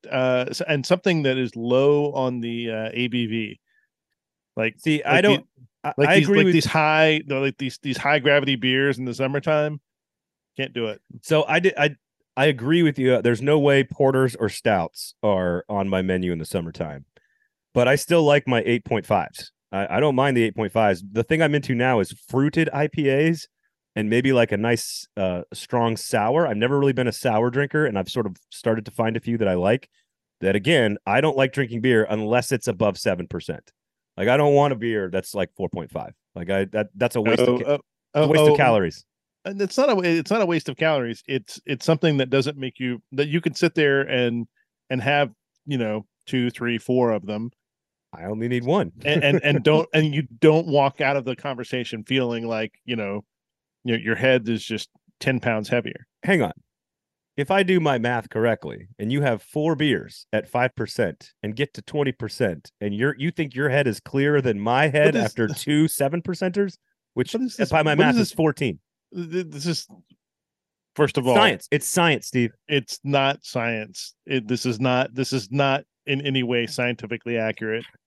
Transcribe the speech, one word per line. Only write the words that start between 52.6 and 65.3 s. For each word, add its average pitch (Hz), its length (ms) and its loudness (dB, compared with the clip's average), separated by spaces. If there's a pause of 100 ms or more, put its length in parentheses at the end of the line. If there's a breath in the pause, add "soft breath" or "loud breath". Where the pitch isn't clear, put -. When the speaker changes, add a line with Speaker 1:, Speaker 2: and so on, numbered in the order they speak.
Speaker 1:
you 123 120 -6
know, 104 280 -6 (600)
your, 117 140 0
your 110 180 -2
head 123 320 2
is 113 160 -4
just - 260 -10 (300)
ten 131 200 0
pounds 110 280 -2
heavier. - 380 -4 (160)
Speaker 2:
Hang 175 200 2
on. 87 100 -2 (840)
If 143 140 -6
I 196 120 2
do 185 180 2
my 143 180 2
math 117 300 -2
correctly, 107 600 -4 (100)
and 107 120 -6
you 143 120 -2
have 120 200 -2
four 151 320 -4
beers 135 580 -2
at 107 160 -2
five 123 280 0
percent 107 540 -4 (120)
and 107 140 -8
get - 180 -4
to - 80 -16
twenty 139 300 -4
percent, 101 580 -6 (120)
and 101 120 -4
you're, 131 220 0
you 143 140 -4
think 147 240 -6
your 139 160 0
head 139 160 2
is 107 140 -2
clearer 139 420 0
than 110 180 -2
my 123 280 2
head 147 260 2
Speaker 1:
What - 20 -2
is 113 80 0
Speaker 2:
after 110 220 0